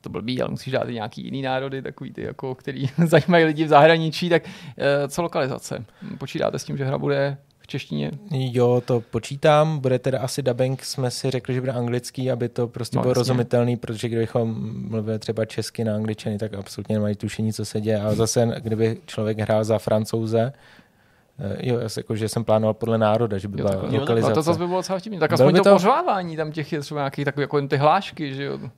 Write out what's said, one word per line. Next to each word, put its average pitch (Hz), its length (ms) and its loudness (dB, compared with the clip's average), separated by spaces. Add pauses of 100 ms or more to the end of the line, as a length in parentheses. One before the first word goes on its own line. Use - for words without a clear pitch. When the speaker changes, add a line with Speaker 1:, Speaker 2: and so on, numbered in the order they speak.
Speaker 1:
to - 80 -12
blbý, 123 320 -4
ale - 100 -2
musíš 131 220 -8
dát 120 160 -2
i 123 40 -8
nějaký 110 320 -8
jiný 131 160 -8
národy, 135 400 -4
takový 139 320 -12
ty, 117 80 -12
jako, 127 340 -8
který 135 420 -6
<laughs> 170 80 4
zajímají 165 400 6
lidi 156 200 2
v - 20 -6
zahraničí, 160 640 6
tak, 165 140 4 (340)
eh, 143 300 0
co 175 140 -4
lokalizace? 135 640 -4 (320)
Počítáte - 420 -2
s - 40 -8
tím, 143 140 -6
že 135 80 -2
hra 139 120 -2
bude 143 400 -2 (220)
v - 80 -20
češtině? 147 440 -6 (200)
Speaker 2:
Jo, 123 540 2
to 120 160 0 (100)
počítám. 151 680 2
Bude 127 200 0
teda 127 200 -2
asi 131 220 -6
dubbing, 131 420 -2
jsme 123 280 -4
si 135 200 -4
řekli, 127 220 -4
že 127 80 -2
bude 127 100 -4
anglický, 123 600 -4
aby 120 180 -2
to 120 180 -2
prostě 120 300 -8
Speaker 1:
No, 123 40 0
Speaker 2:
bylo 127 100 2
Speaker 1:
jasně. 123 80 2
Speaker 2:
rozumitelný, 120 580 2
protože 117 300 -6
kdybychom 113 480 0 (340)
mluvili 110 300 -4
třeba 110 260 -4
česky - 380 -6
na 107 120 0
Angličany, 107 420 -4
tak 107 160 -6
absolutně 101 420 -6
nemají 104 200 0
tušení, 110 380 -4
co 107 120 -6
se 107 160 -4
děje. 107 200 0
A 107 140 0
zase, 113 440 2
kdyby 113 460 0
člověk 107 340 -4
hrál 107 240 2
za 107 160 2
Francouze, 113 720 0 (840)
eh, 98 300 -6
jo, 120 100 0
já 110 100 -4
si - 100 -6
jako, - 160 -6
že 107 140 -2
jsem 117 140 -2
plánoval 110 300 4
podle 113 240 0
národa, 107 400 2
že 98 100 -6
by 98 120 -6
Speaker 1:
Jo, - 60 -2
Speaker 2:
byla 101 40 2
Speaker 1:
takhle. 95 260 -2
Speaker 3:
Jo, 110 40 4
Speaker 2:
lokalizace. 113 300 2
Speaker 1:
takhle. 107 60 2
To 156 60 4
zase 160 180 2
by 175 80 -2
bylo 180 120 0
docela 185 200 -4
vtipný. 196 200 -10
Tak - 100 2
Speaker 2:
Bylo 170 60 2
Speaker 1:
aspoň 175 180 8
Speaker 2:
by 180 60 8
Speaker 1:
to 196 40 4
Speaker 2:
to 196 120 10
Speaker 1:
pořvávání 190 600 2
tam 156 140 -4
těch 147 220 -6
je 151 60 -2
třeba 147 200 -6
nějaký 139 260 -4
takový, 143 160 0
jako 139 160 0
jen 139 100 0
ty 143 100 2
hlášky, 151 580 2
že 139 80 -8
jo? 139 160 -6 (180)